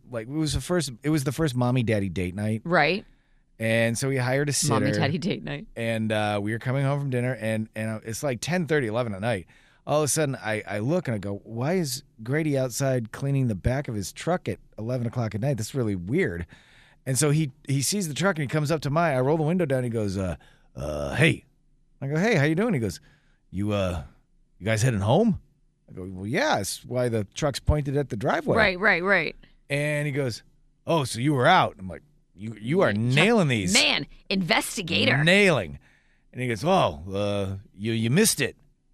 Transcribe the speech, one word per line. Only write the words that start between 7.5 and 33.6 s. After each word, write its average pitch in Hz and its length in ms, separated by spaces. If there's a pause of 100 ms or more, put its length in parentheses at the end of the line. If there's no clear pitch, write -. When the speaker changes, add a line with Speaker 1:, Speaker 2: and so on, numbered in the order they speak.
Speaker 1:
and 110 300
it's, 113 180
like, 131 160
ten 170 280
thirty, 147 200
eleven 110 260
at 95 60
night. 104 280 (380)
All 147 140
of 143 60
a - 20
sudden, 135 300
I, 107 280
I 104 140
look 139 300
and 113 60
I - 20
go, 101 260
"Why 120 300
is 156 300 (200)
Grady 143 340
outside 131 540
cleaning 139 380
the 104 60
back 131 340
of 113 60
his 98 180
truck - 340
at 104 120 (200)
eleven 123 260
o'clock 117 300
at 101 60
night? 135 160
That's 107 180
really 110 220
weird." 92 480 (600)
And 131 140
so 151 120
he, 151 200 (160)
he 139 140
sees 190 260
the 147 60
truck 170 240
and 151 60
he 131 40
comes 151 240
up 160 100
to 143 80
mine. 160 240
I 127 60
roll 135 160
the 160 80
window 170 220
down. 131 180
He 123 60
goes, 104 280
uh, 92 200 (360)
uh, 71 420
"Hey." 151 280 (580)
I 135 60
go, 147 100
"Hey, 214 180
how 139 100
you 160 100
doing?" 214 180
He 135 60
goes, 101 220 (500)
"You, 101 220
uh, 90 300 (540)
you 87 80
guys 110 180
heading 117 180
home?" 165 400 (480)
I - 40
go, 92 180
"Well, 92 160
yeah, 165 320
it's - 240
why 123 240
the 110 260
truck's - 280
pointed 143 340
at 143 140
the 117 80
driveway." 226 400
Speaker 2:
Right, 196 200
right, 185 240
right. 185 360 (320)
Speaker 1:
And 147 360
he 147 60
goes, 127 320 (420)
"Oh, 156 200
so 113 160
you 147 120
were 127 140
out." 160 320
I'm 95 80
like, 78 160 (320)
"You, 110 240
you 139 220
are 139 100
Speaker 2:
Yeah. 101 60
Speaker 1:
nailing 156 500
these." 120 260